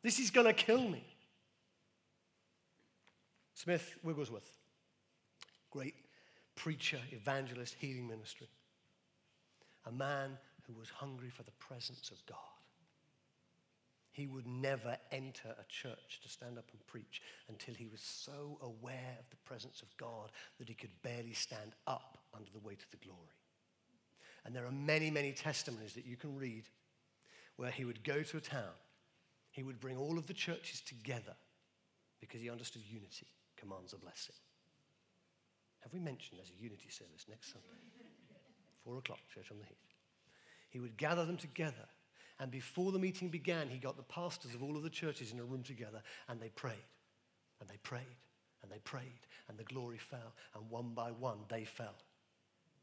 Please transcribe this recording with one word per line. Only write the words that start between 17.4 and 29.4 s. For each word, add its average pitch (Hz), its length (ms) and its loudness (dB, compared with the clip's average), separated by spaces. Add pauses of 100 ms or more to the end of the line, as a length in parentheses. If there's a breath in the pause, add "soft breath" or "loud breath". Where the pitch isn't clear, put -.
until 113 260 -8
he 117 120 -8
was 110 140 -10
so 143 600 -6
aware 123 580 -6
of 120 120 -16
the - 60 -16
presence - 460 -10
of 110 140 -16
God 117 360 -6 (260 loud breath)
that 117 100 -10
he 117 60 -8
could - 280 -12
barely 120 300 -4
stand 110 420 -4 (120)
up - 460 -2
under 104 180 -12
the 107 100 -12
weight 104 220 -10
of - 80 -18
the - 60 -16
glory. 85 380 -16 (1080 loud breath)
And 120 100 -4
there 123 120 0
are 123 60 0
many, 151 380 8
many 143 220 6
testimonies 117 600 0
that 120 120 -8
you 120 100 -4
can 139 200 -4
read 117 320 -2 (880 loud breath)
where 123 140 0
he 127 140 0
would 113 180 -2
go 147 200 4
to 156 160 -2
a - 20 0
town, 113 340 -2 (800)